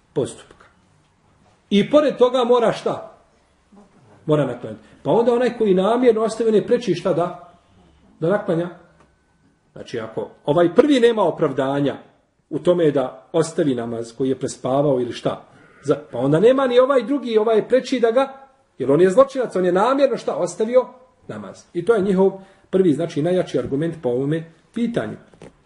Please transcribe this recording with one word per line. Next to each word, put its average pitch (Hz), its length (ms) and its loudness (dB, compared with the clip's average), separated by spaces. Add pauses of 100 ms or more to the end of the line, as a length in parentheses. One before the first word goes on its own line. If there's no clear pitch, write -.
(140)
Postupka. - 420 -6 (1160)
I 202 200 2
pored 294 280 2
toga 247 260 2
mora 233 280 2
šta? - 460 -8 (1080)
Mora 151 200 2
naklanjati. 120 380 -10 (200)
Pa 135 80 -2
onda 233 220 2
onaj 240 240 -2
koji 208 160 2
namjerno 220 480 2
ostavi, 226 280 -2
on 220 60 4
je 190 120 0
preči 233 280 0
šta 185 180 -2
da? 175 400 -6 (680)
Da 160 100 -2
naklanja. 175 400 -2 (1040)
Znači, 107 260 -12
ako 110 300 -10 (160)
ovaj 170 300 2
prvi 277 240 4
nema 226 220 2
opravdanja 139 760 -2 (520)
u 147 100 -6
tome 170 320 2
da 131 400 -4
ostavi 156 440 -2
namaz 117 420 -8
koji 131 120 -2
je 127 100 -4
prespavao 135 640 -2
ili - 120 -6
šta, - 340 -8 (360)
za, 135 140 0 (140)
pa 117 60 -10
onda 143 220 0
nema 262 280 4
ni 247 120 2
ovaj 262 240 4
drugi, 233 340 -2
ovaj 220 200 2
je 208 100 0
preči 254 320 0
da 226 120 2
ga, 262 360 -2 (300)
jer 131 140 0
on 156 100 4
je 190 80 6
zločinac, 247 460 2
on 185 100 0
je 175 60 0
namjerno 240 460 2
šta? - 180 -6
Ostavio 226 520 0 (400)
namaz. 104 360 -14 (100)
I 170 120 -6
to 233 100 4
je 196 60 0
njihov 190 300 2 (380)
prvi, 185 240 2
znači, 156 280 -4
najjači 170 380 -2
argument 143 420 -4
po 123 80 -4
ovome 143 420 -4 (220)
pitanju. 135 440 -6 (480)